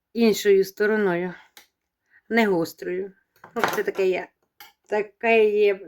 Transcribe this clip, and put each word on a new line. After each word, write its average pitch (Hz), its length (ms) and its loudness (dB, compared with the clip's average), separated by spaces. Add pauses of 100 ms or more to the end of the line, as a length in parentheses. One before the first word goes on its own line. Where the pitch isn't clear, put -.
(120)
іншою 202 520 2
стороною, 190 680 -2 (960)
не 226 180 2
гострою. 180 640 -4 (420)
Ось 226 200 -4
це 427 80 -4
таке 196 260 -2
є. 185 200 -4 (580)
Таке 214 640 0
є 202 380 2